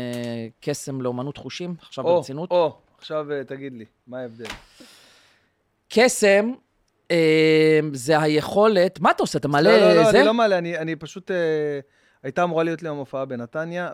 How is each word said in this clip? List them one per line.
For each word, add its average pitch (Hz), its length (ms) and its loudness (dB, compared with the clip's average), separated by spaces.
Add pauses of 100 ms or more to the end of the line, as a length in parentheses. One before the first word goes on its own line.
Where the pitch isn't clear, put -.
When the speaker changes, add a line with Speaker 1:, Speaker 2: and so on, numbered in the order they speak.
(600)
Speaker 1:
קסם 139 400 -8
לאומנות 123 360 -6
חושים? 175 440 -10
עכשיו - 240 -10
Speaker 2:
או, 170 100 2
Speaker 1:
ברצינות. 156 360 -6
Speaker 2:
או, 170 260 0 (200)
עכשיו, 151 340 -8
אה, 139 120 -6
תגיד 135 300 -14
לי, 110 120 -16 (220)
מה 123 120 -14
ההבדל? 117 260 -14 (1400)
Speaker 1:
קסם, 214 640 2 (600)
אה, 156 680 4 (140)
זה 135 260 0
היכולת, 180 800 2
מה 220 120 4
אתה 349 120 -2
עושה? - 160 -2
אתה 127 80 -4
מעלה 160 300 4
Speaker 2:
לא, 202 160 6
לא, - 100 6
לא, 214 80 4
Speaker 1:
זה? - 80 6
Speaker 2:
אני 285 60 4
לא 320 80 2
מעלה, 208 240 2
אני, 170 200 -6
אני 160 180 -6
פשוט, 165 360 -12
אה, 156 480 -2 (440)
הייתה 135 200 -2
אמורה 165 200 0
להיות 165 200 -4
לי 165 60 -10
היום 147 80 -8
הופעה 135 280 -8
בנתניה, 156 680 -8